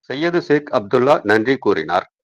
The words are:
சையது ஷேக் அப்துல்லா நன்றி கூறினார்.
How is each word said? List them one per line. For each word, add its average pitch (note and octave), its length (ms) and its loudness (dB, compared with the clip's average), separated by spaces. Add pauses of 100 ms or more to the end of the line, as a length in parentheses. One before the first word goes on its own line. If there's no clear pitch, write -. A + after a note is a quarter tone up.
சையது E3 480 -4
ஷேக் D3 220 0
அப்துல்லா B2 520 2
நன்றி A2 340 2
கூறினார். F2 560 -2 (100)